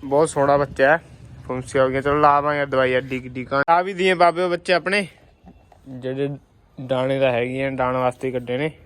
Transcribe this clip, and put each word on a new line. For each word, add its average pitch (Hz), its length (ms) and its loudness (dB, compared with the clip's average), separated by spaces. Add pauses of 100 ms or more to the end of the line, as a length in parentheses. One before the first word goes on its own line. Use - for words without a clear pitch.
ਬਹੁਤ 143 240 2
ਸੋਹਣਾ 143 280 2
ਬੱਚਾ 139 360 2
ਹੈ, 165 80 2 (460)
ਫੁੰਸੀਆਂ 127 380 -2
ਹੋ 131 40 0
ਗਈਆਂ। 135 140 -2
ਚਲੋ 143 180 2
ਲਾ 143 200 6
ਦਾਂਗੇ 143 260 -2
ਦਵਾਈ 131 260 0
ਐਡੀ 127 280 -2
ਕਿੱਡੀ 127 240 -10
ਕਾਹਨ। 139 240 -2
ਆ 170 140 4
ਵੀ 190 100 -6
ਦੀਏ 185 220 2
ਬਾਬਿਓ 175 340 4
ਬੱਚੇ 175 240 -2
ਆਪਣੇ 185 340 0 (840)
ਜਿਹੜੇ 131 420 -6 (480)
ਦਾਣੇ 131 420 -2
ਤਾਂ 131 120 4
ਹੈਗੇ 127 320 -2
ਆ, 135 60 -2
ਦਾਣ 127 260 -2
ਵਾਸਤੇ 127 340 -2
ਕੱਢੇ 123 280 -4
ਨੇ। 147 120 -2 (160)